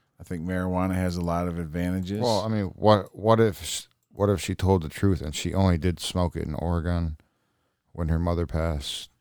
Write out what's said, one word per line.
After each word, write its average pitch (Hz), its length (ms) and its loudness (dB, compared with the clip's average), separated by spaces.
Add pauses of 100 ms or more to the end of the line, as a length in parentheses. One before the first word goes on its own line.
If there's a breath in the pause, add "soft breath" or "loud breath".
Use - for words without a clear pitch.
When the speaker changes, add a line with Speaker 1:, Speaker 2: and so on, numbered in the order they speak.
(200)
Speaker 1:
I 82 40 -18
think 85 200 -8
marijuana 92 520 -2
has 90 220 0
a 90 40 -4
lot 85 260 -2
of 85 120 -4
advantages. 90 600 -4
Speaker 2:
Well, 113 200 2
I 110 60 -4
mean, 107 180 0 (100)
what, 101 400 4
what 110 240 4
if 107 260 2
sh-, - 180 -8 (280)
what 101 180 0
if 95 100 2
she - 160 -4
told 92 280 4
the 76 60 -8
truth 95 320 0
and 78 120 -8
she 82 200 -4
only 92 240 4
did 85 220 0
smoke 90 360 -2
it 78 120 -4
in 76 80 -6
Oregon 85 640 -2 (720)
when 85 180 -4
her 82 100 2
mother 85 260 0
passed, 80 640 -4 (120)